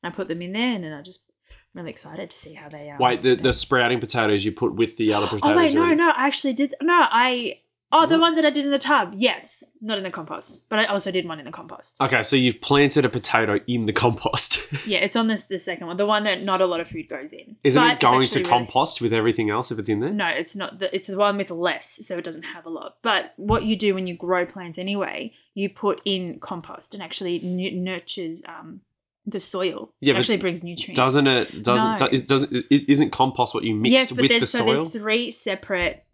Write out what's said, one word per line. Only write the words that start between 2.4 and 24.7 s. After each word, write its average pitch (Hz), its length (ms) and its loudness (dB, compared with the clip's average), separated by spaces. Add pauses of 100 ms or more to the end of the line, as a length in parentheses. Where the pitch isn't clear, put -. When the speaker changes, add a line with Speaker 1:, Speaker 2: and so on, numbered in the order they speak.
Speaker 1:
how 151 160 -20
they, 147 220 -16
um, 143 80 -16
Speaker 2:
Wait, 123 240 2
the, 123 120 4
Speaker 1:
they - 60 -6
Speaker 2:
the 127 120 2
sprouting 120 460 2
potatoes 107 460 0
you 107 80 0
put 120 220 -2
with 110 220 -2
the 110 160 2
other 104 120 2
Speaker 1:
<gasps> - 60 -2
Oh, 110 40 -4
Speaker 2:
potatoes 294 220 4
Speaker 1:
wait, 320 160 4
no, 302 80 4
Speaker 2:
already? 339 160 4
Speaker 1:
no, 339 140 4
I 262 160 2
actually 269 260 -2
did. 269 280 -2
No, 330 300 4
I, 240 480 0 (340)
oh, 320 140 6
the 330 80 4
Speaker 2:
What? 330 60 4
Speaker 1:
ones 330 160 4
that 320 80 4
I 302 40 6
did 285 160 0
in 285 60 0
the 277 80 2
tub. 285 360 0
Yes. - 480 -2 (160)
Not 220 200 -4
in 190 40 -8
the 190 60 -6
compost. - 600 -12
But 214 100 2
I 220 60 4
also 202 260 -2
did 180 160 -2
one 160 120 -10
in 139 60 -16
the 139 60 -14
compost. - 500 -14
Speaker 2:
Okay, 123 220 4
so 139 120 2
you've 127 260 4
planted 143 440 4
a 123 40 4
potato 110 580 0
in 120 180 0
the 104 80 2
compost. - 720 2
<laughs> - 40 -16 (200)
Speaker 1:
Yeah, 196 120 0
it's 196 180 0
on 226 100 2
this, 214 160 -2
the 190 160 -8
second 175 280 -6
one. 175 100 -8
The 202 80 2
one 208 180 2
that 202 200 -2
not 190 180 0
a 190 40 4
lot 175 140 0
of 165 80 -6
food 160 220 -12
goes 135 240 -12
in. - 320 -20
Speaker 2:
Isn't 139 160 6
Speaker 1:
But 143 80 6
Speaker 2:
it 143 60 -6
Speaker 1:
it's - 60 -2
Speaker 2:
going 123 200 6
to 131 40 4
Speaker 1:
actually 127 180 0
really 175 60 -4
Speaker 2:
compost 123 520 2
with 117 120 0
everything 110 360 2
else 110 200 -4
if 110 80 -6
it's 107 120 -8
in 104 100 0
there? 139 140 -2
Speaker 1:
No, 202 160 -2
it's 165 260 -6
not. - 240 -10
The, 190 160 -6
it's 190 140 -6
the 190 80 -6
one 202 180 2
with 196 160 -6
less, 170 560 -4
so 180 100 -4
it 175 60 -8
doesn't 165 200 -12
have - 220 -16
a 165 40 -16
lot. - 320 -12
But - 340 -2
what 208 300 -2
you 214 100 0
do 202 180 0
when 185 140 -4
you 175 80 -8
grow 180 300 -2
plants 175 340 -14